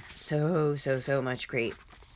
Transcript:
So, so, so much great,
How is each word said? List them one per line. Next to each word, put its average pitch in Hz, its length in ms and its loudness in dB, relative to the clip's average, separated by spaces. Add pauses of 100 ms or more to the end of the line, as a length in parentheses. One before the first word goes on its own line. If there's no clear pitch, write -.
(140)
So, 151 600 2
so, 135 220 0
so 139 220 0
much 127 260 -2
great, 117 280 0 (420)